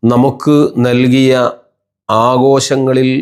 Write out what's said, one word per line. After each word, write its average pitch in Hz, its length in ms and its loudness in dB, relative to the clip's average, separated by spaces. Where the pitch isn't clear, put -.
നമുക്ക് 131 560 0
നൽകിയ 127 460 2
ആഘോഷങ്ങളിൽ 131 840 0